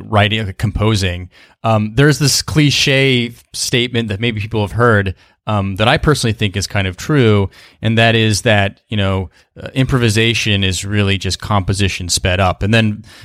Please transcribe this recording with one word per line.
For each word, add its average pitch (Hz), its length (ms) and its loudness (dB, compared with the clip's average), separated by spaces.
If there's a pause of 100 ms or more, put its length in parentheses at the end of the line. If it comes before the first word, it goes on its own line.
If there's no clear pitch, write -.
writing, 107 400 2
the 98 60 -8
composing. 95 800 -2 (340)
Um, 110 320 0
there's 139 240 4
this 139 220 0
cliche 135 880 2 (220)
statement 120 560 -2
that 98 100 -6
maybe 117 220 -2
people 107 180 -6
have 104 140 -4
heard, 104 420 2 (320)
um, 98 300 -2
that 107 100 2
I 131 100 2
personally 135 360 0
think 104 240 -2
is 95 100 -4
kind 101 180 -2
of 92 120 -6
true, 110 520 2 (320)
and 113 160 0
that 113 180 4
is 110 260 2
that, 104 480 0
you 110 80 -6
know, 95 320 -2 (280)
uh, - 160 -14
improvisation 113 920 2
is 92 180 -2
really 98 340 0
just 95 220 -6
composition 95 680 -2
sped 92 320 -2
up, 90 200 0
and 101 120 0
then 110 320 0 (200)